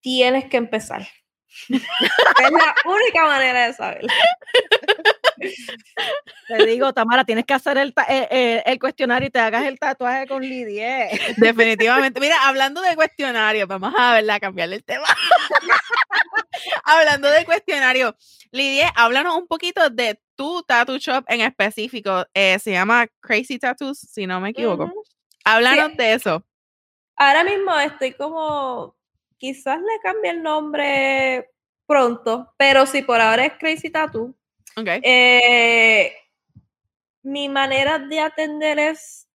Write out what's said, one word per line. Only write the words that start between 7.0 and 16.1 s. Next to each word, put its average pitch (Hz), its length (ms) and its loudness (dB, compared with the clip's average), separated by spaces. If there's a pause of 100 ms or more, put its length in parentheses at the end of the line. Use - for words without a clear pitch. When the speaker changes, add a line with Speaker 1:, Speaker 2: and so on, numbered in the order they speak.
Speaker 2:
tienes 226 200 -2
que 277 80 -2
hacer 269 240 0
el 277 160 -2
ta-, - 160 0
eh, 262 220 0
eh, 240 340 0
el 254 140 0
cuestionario 254 480 -2
y - 40 -8
te 254 80 0
hagas 226 260 0
el 269 120 -6
tatuaje 269 500 -4
con 269 140 -6
Lidier. 240 680 -6 (280)
Speaker 3:
Definitivamente. 226 840 4
Mira, 302 160 2 (120)
hablando 269 340 0
de 359 140 0
cuestionario, 226 720 -2
vamos 196 300 -6
a, 247 160 4
¿verdad?, 214 260 2
cambiarle 190 380 -6
el 226 60 -16
tema. 277 220 -8
<laughs> - 1800 0